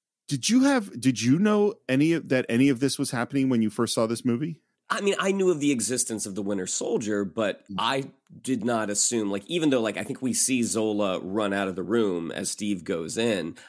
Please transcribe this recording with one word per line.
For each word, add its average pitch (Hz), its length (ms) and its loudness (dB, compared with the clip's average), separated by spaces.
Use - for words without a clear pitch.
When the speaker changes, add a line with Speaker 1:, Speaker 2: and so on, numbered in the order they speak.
Speaker 1:
Did 135 200 -2
you 254 160 6
have, 262 340 0
did 120 220 2
you 127 180 4
know 208 360 4
any 143 260 4
of, 156 160 -4
that 127 180 2
any 127 220 6
of 120 100 0
this 135 180 0
was 139 120 -2
happening 131 400 -2
when 120 100 2
you 110 100 2
first 117 240 -2
saw 117 120 2
this 113 180 -4
movie? 139 340 -2
Speaker 2:
I 220 100 -2
mean, 196 180 2
I 196 140 0
knew 196 180 2
of 156 100 2
the 143 120 2
existence 113 540 -2
of 98 80 -10
the 104 80 -6
Winter 98 240 -4
Soldier, 107 580 -2
but 98 460 -4
Speaker 3:
Mm. 101 80 -12
Speaker 2:
I 131 320 -2
did 127 200 -4
not 110 280 -2
assume, 104 400 0
like, 101 160 -6
even 160 240 0
though, 131 100 4
like, 107 160 -2
I 92 80 -6
think - 160 -8
we 127 140 -2
see 127 300 2
Zola 104 560 0
run 98 340 -2
out 98 140 0
of 92 80 -6
the 92 60 -6
room 90 480 0
as - 200 -6
Steve 101 340 -4
goes 85 320 -4
in, 101 400 -2